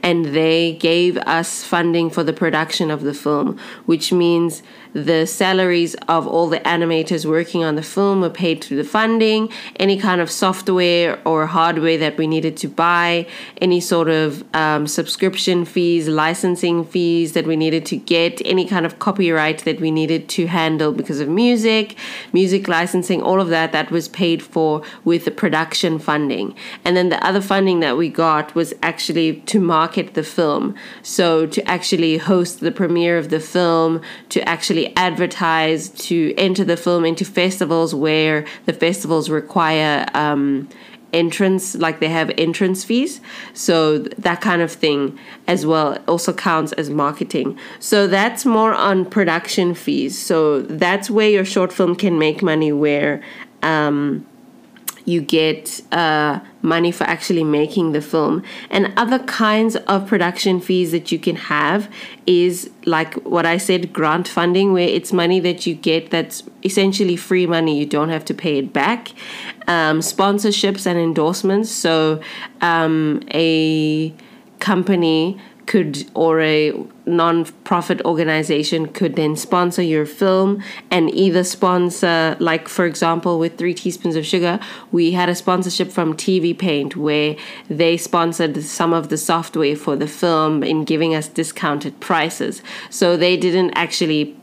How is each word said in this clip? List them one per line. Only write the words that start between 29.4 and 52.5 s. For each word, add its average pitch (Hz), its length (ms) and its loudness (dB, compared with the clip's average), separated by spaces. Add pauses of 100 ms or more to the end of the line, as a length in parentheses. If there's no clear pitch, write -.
to - 200 0
market 170 540 0
the 160 80 -2
film. 151 520 -2 (260)
So 165 440 2
to - 200 -4
actually 165 520 0
host 175 420 0
the 165 140 -2
premiere 170 440 0
of 156 120 -4
the 156 100 0
film, 165 600 2 (260)
to - 180 -2
actually 165 360 -2 (160)
advertise, 165 920 0
to 165 480 -2
enter 190 280 2
the 170 100 2
film 170 300 0
into 165 180 0
festivals 165 720 0
where 156 500 0 (200)
the 165 80 -2
festivals 160 560 0
require, 156 840 0
um, 143 540 0 (460)
entrance, 185 640 0
like, 160 240 -2
they 160 100 0
have 160 280 0
entrance 180 460 0
fees. - 380 -2 (320)
So 156 460 2
th-, 156 180 -8
that 170 240 -2
kind 175 200 2
of 165 100 -2
thing 143 480 -2 (280)
as 165 180 0
well 156 320 2 (100)
also 170 260 0
counts 160 400 0
as 147 160 -6
marketing. 147 680 -2 (220)
So 202 280 2
that's 202 380 0
more 220 280 4
on 190 320 2
production 175 680 0
fees. 139 440 -4
So 151 440 2
that's 180 480 -2
where 214 200 4
your 196 160 4
short 185 280 0
film 180 220 2
can 185 220 0
make 156 240 2
money, 156 300 2